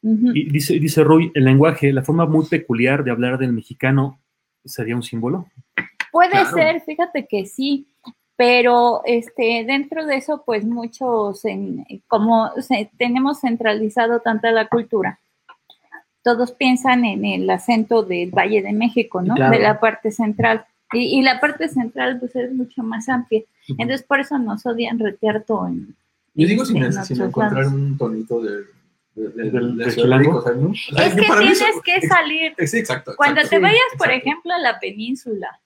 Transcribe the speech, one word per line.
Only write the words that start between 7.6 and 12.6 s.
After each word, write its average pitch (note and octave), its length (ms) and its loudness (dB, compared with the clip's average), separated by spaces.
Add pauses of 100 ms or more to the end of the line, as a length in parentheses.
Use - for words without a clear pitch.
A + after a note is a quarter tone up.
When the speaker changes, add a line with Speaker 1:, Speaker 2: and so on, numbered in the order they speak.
Speaker 1:
pero, A#3+ 680 4
este, A#3 640 -2
dentro C#4+ 380 -4
de C#4+ 100 -2
eso, D4 300 -4
pues, G#3+ 200 -2
muchos, A#3 760 -4
en, G3 420 -6 (220)
como A3 420 2 (120)